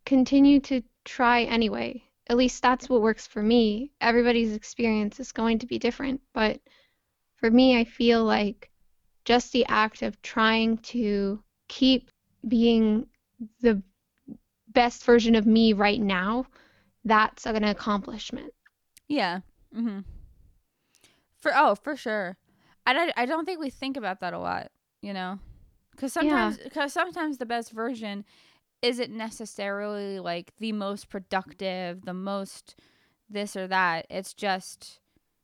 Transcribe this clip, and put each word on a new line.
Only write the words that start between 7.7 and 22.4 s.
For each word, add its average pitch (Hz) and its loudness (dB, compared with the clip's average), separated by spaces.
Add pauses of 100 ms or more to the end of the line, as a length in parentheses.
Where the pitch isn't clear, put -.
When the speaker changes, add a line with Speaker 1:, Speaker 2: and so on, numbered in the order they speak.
Speaker 1:
I 233 0
feel 233 2
like 214 -2 (560)
just 240 2
the 240 2
act 220 -2
of 220 -6
trying 226 0
to 208 -2 (260)
keep 262 2 (360)
being 226 2 (540)
the 226 4 (880)
best 240 2
version 233 6
of 214 4
me 226 6
right 208 2
now, 196 0 (600)
that's 214 2
an 220 -2
accomplishment. 208 -6 (540)
Speaker 2:
Yeah. 190 -2 (360)
Mm-hmm. 214 -6 (1400)
For, 294 -2
oh, 262 4
for 294 -8
sure. 208 -6 (480)